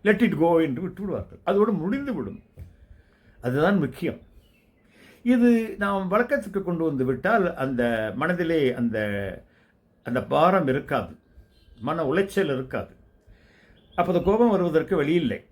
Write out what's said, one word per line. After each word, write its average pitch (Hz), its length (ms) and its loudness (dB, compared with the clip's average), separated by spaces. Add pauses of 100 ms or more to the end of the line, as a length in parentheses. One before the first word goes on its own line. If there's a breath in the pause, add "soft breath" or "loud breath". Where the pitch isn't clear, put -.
Let 208 220 4
it 170 80 0
go" 165 180 4 (100)
என்று 151 260 -2
விட்டுவிடுவார்கள். 175 560 -10
அதோடு 202 280 2
முடிந்துவிடும். 190 680 -6 (1000 soft breath)
அதுதான் 151 380 2
முக்கியம். 143 500 -6 (960 soft breath)
இது 240 540 4
நாம் 196 340 -2
வழக்கத்துக்கு 208 520 0
கொண்டு 165 200 -2
வந்து 135 220 0
விட்டால் 180 500 0
அந்த 120 600 -2
மனதிலே 160 580 0
அந்த, 117 240 -2 (1040 soft breath)
அந்த 123 200 -4
பாரம் 165 440 2
இருக்காது, 127 440 -4 (680)
மன 156 220 -4
உளைச்சல் 170 500 -2
இருக்காது. 131 400 -8 (1000 soft breath)
அப்போது 175 280 0
கோபம் 220 260 4
வருவதற்கு 175 460 2
வழி 151 180 2
இல்லை. 127 260 0 (120)